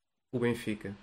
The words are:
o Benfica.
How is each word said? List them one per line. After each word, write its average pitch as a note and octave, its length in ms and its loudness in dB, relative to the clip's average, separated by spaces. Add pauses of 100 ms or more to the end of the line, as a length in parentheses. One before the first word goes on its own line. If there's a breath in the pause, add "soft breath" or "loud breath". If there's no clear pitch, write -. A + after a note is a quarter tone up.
(340)
o B2+ 60 0
Benfica. A2+ 640 0